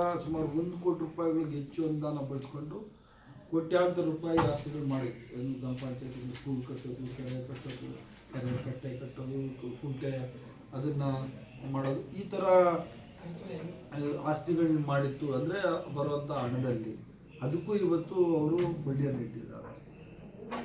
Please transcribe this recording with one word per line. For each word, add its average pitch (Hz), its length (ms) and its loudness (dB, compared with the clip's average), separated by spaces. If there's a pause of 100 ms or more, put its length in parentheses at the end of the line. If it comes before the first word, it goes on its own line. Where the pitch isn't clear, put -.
(260)
ಸುಮಾರು 156 220 0
ಒಂದು 170 360 -2
ಕೋಟಿ 165 160 2
ರೂಪಾಯಿಗಳಿಗೆ 160 580 0
ಹೆಚ್ಚು 151 300 -2
ಅನುದಾನ 151 300 0 (120)
ಬಳಸ್ಕೊಂಡು 151 580 -6 (640)
ಕೋಟ್ಯಾಂತರ 175 500 6
ರೂಪಾಯಿ 165 360 2
ಆಸ್ತಿಗಳು 147 520 2
ಮಾಡಿತ್ತು. 123 520 -2
ಏನು 135 120 -2
ಗ್ರಾಮ 127 200 -4
ಪಂಚಾಯತಿಗಳು 127 640 -6
ಸ್ಕೂಲ್ 131 280 -2
ಕಟ್ಟೋದು, 127 540 -6
ಕೆರೆ 127 300 -4
ಕಟ್ಟೋದು, 131 460 -8 (400)
ಕೆರೆ 123 300 -2
ಕಟ್ಟೆ 127 340 -6
ಕಟ್ಟೋದು, 135 640 -6
ಕು-, 123 200 -8
ಕುಂಟೆ 135 340 -2 (580)
ಅದನ್ನ 139 300 0 (680)
ಮಾಡೋದು, 135 460 -2
ಈ 190 120 -6
ಥರ, 190 140 0
ಆ, 165 1900 2
ಆಸ್ತಿಗಳನ್ನ 160 560 4
ಮಾಡಿತ್ತು 139 480 2
ಅಂದ್ರೆ 165 280 0 (340)
ಬರುವಂಥ 143 360 0
ಹಣದಲ್ಲಿ. 123 760 0 (320)
ಅದಕ್ಕೂ 165 340 0
ಇವತ್ತು 175 400 2
ಅವರು 160 420 6
ಬಡ್ಡಿಯನ್ನು 139 640 0
ಇಟ್ಟಿದ್ದಾರೆ. 110 480 -10 (960)